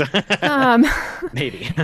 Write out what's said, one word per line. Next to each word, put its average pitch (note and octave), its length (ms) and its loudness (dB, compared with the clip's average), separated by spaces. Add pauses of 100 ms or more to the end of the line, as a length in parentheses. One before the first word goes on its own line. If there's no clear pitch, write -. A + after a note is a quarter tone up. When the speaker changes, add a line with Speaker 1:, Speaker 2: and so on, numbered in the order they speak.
(120)
Speaker 1:
<laughs> G3+ 300 -2
Speaker 2:
Um, B3+ 440 4 (240)
Speaker 1:
<laughs> - 220 -12
Maybe. C#3 360 -6 (160)